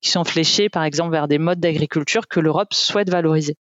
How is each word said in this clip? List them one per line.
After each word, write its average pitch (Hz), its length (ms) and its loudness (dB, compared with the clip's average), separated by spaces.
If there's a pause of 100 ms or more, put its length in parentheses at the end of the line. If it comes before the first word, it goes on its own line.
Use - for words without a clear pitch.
qui - 80 -2
sont 175 140 0
fléchées 170 440 0
par 170 140 -2
exemple 160 300 -2
vers 151 160 0
des 147 100 4
modes 170 220 0
d'agriculture 156 640 0
que - 140 -2
l'Europe 160 340 0
souhaite 202 340 0
valoriser. 156 540 0